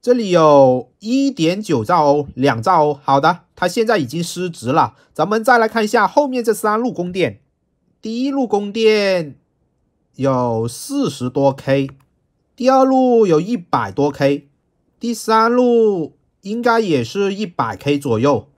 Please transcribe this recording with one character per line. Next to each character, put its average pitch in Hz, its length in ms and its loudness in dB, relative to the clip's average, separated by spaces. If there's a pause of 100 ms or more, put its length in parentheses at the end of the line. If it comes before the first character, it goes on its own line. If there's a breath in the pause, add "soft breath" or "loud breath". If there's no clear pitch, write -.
这 247 120 0
里 233 180 0
有 143 680 6
一 269 320 0
点 180 320 -2
九 127 220 -2
兆 165 220 2
欧、 143 280 0
两 127 260 0
兆 165 240 2
欧。 147 180 -2
好 139 180 2
的， 165 220 0 (140)
它 180 100 -4
现 214 200 -2
在 220 120 0
已 143 80 -2
经 156 160 -8
失 180 280 -8
值 127 200 -10
了。 151 240 0 (180 soft breath)
咱 156 160 -4
们 220 160 -2
再 247 140 4
来 220 100 2
看 226 160 -2
一 - 20 -4
下 208 220 0
后 294 180 0
面 254 160 -4
这 220 120 0
三 214 240 -2
路 240 120 -4
供 180 220 -8
电， 160 280 -4 (600)
第 226 220 -6
一 277 80 -2
路 269 160 -4
供 202 260 -4
电 202 600 0 (800)
有 123 520 -2
四 262 440 -6
十 127 180 -8
多 139 240 0
K， 139 380 -2 (680)
第 247 140 0
二 262 120 4
路 254 440 2
有 160 120 2
一 196 160 -4
百 123 380 -4
多 147 180 0
K， 143 380 -2 (500)
第 233 140 -6
三 220 400 0
路 226 640 2 (240)
应 220 220 -8
该 233 180 2
也 156 240 0
是 196 300 -4
一 208 100 -6
百 117 320 -6
K 143 220 -2
左 135 200 -2
右。 117 400 0